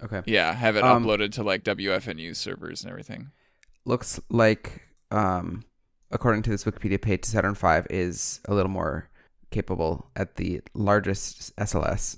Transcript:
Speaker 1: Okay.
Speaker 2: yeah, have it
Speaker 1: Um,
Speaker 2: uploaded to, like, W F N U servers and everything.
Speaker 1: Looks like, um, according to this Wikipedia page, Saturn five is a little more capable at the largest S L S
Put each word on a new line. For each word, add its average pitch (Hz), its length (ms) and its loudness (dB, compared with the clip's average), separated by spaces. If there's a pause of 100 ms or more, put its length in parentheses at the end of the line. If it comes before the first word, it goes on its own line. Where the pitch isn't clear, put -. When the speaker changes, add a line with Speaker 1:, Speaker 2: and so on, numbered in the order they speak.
Speaker 1:
Okay. 101 240 -6
Speaker 2:
yeah, 90 280 4
have 110 240 2
it 104 60 4
Speaker 1:
Um, 123 200 6
Speaker 2:
uploaded 104 300 0
to, 117 100 -6
like, 95 200 0
W 98 300 -2
F 95 140 -2
N 85 100 -8
U 80 160 -10
servers - 500 -8
and 90 80 -14
everything. 107 400 -14 (520)
Speaker 1:
Looks - 360 -2 (100)
like, 110 540 2 (280)
um, 92 540 0 (460)
according 110 320 2
to 113 60 0
this 101 140 0
Wikipedia 98 380 -2
page, 101 240 0
Saturn 101 300 0
five 87 340 4
is 90 560 -2
a 101 80 0
little 98 180 4
more 82 380 -4 (420)
capable 85 680 -2
at - 180 -4
the 90 260 -4 (120)
largest 101 840 0
S - 180 -2
L 76 100 2
S - 320 -2